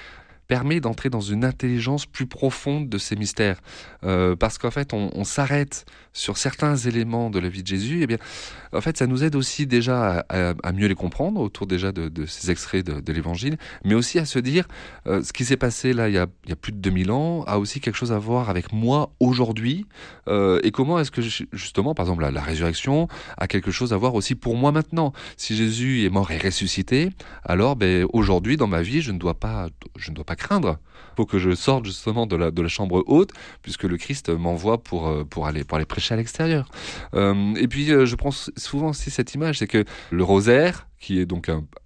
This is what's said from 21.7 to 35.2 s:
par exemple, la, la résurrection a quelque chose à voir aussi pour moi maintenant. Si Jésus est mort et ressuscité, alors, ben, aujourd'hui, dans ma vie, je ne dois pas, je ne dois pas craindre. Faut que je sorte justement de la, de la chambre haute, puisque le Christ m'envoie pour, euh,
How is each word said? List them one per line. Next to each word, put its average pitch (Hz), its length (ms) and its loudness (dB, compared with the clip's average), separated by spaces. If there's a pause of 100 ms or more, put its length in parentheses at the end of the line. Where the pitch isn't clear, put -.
par 92 100 -2
exemple, 87 160 0
la, 71 80 2
la 71 120 -2
résurrection 85 680 0 (300)
a 92 100 -2
quelque 95 240 0
chose 120 200 -2
à 104 60 4
voir 123 160 2
aussi 117 220 0
pour 117 200 -2
moi 135 160 4
maintenant. 156 420 2 (220)
Si - 200 -4
Jésus 113 480 2
est 95 60 4
mort 98 200 2
et 85 80 -4
ressuscité, 98 720 0 (340)
alors, 113 320 2
ben, 92 380 4
aujourd'hui, 101 420 4
dans 135 120 2
ma 85 160 0
vie, 127 180 0
je 135 100 -4
ne 92 60 -2
dois 85 220 -2
pas, 107 300 -4 (260)
je - 160 -10
ne 78 40 -10
dois 78 100 -10
pas - 100 -8
craindre. 123 420 0 (380)
Faut 113 100 2
que 101 120 2
je 90 160 4
sorte 123 320 2
justement 110 400 -2
de 95 100 -2
la, 82 160 0
de 85 100 -2
la 82 60 0
chambre 92 400 0
haute, 180 240 6 (300)
puisque - 220 -10
le 87 140 0
Christ - 320 -8
m'envoie 85 520 0
pour, 82 260 -6
euh, 76 160 -2